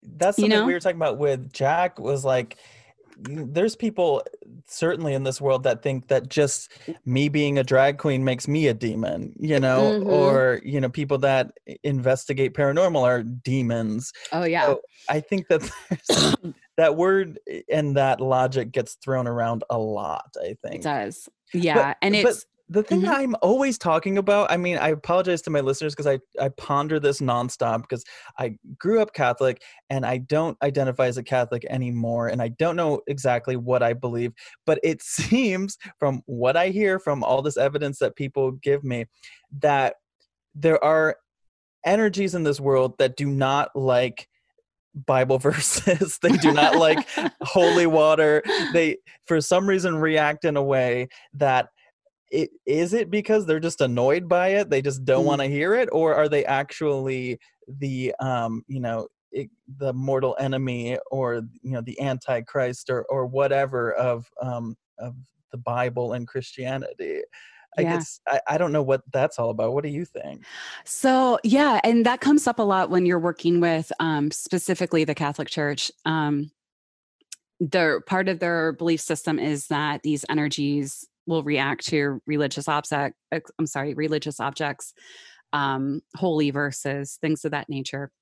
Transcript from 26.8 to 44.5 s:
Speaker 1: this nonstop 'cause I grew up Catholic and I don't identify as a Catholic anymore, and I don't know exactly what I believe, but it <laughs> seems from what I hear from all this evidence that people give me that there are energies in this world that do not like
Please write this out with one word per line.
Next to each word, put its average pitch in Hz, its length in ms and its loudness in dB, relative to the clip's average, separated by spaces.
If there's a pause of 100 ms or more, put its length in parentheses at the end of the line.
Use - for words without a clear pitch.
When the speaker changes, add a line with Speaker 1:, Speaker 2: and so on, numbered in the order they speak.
Speaker 1:
this 143 220 0
nonstop 120 680 -2
'cause 120 160 -6 (360)
I 113 180 -6 (180)
grew 220 240 2
up 214 140 0
Catholic 127 480 0 (260)
and 135 160 -4
I 127 140 -2
don't 151 460 -2
identify 135 420 0
as 123 100 -2
a 127 60 -8
Catholic 120 440 -2
anymore, 117 600 -4
and 120 160 -2
I 117 60 -2
don't 160 260 -2
know 165 320 0
exactly 131 480 0
what 123 300 0
I 117 80 2
believe, 120 400 -4 (340)
but 156 160 2
it 160 200 0
<laughs> - 0 -
seems 196 760 -2 (220)
from 135 260 -2
what 123 300 0
I 180 140 2
hear 190 280 0
from 143 240 -2
all 135 180 2
this 143 160 -4
evidence 143 440 -2
that 113 160 0
people 135 340 -2
give 139 320 -2
me 120 240 -6 (540)
that 139 340 2 (580)
there 156 300 4
are 156 340 4 (680)
energies 190 500 2
in 175 80 -2
this 147 160 2
world 135 400 2
that 131 180 2
do 143 120 -2
not 139 480 2
like 127 520 0 (640)